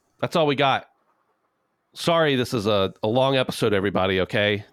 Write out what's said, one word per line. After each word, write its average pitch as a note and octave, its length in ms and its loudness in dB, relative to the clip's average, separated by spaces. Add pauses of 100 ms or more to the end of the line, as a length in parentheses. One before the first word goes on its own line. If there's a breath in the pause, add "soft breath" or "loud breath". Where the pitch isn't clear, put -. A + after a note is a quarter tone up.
(200)
That's - 160 -4
all D#3+ 100 2
we C#3+ 100 2
got. C3+ 300 0 (1080)
Sorry, E3 400 2
this B2 180 -2
is G#2+ 140 -2
a, G2 260 2 (120)
a G#2+ 40 0
long C3 280 0
episode, B2 360 0
everybody, F#2+ 500 0
okay? G#2 500 -2